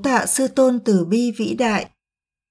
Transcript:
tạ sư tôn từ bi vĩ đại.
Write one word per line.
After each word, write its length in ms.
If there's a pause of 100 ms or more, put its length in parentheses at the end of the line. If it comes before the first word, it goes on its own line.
tạ 220
sư 220
tôn 320
từ 260
bi 260
vĩ 240
đại. 340 (600)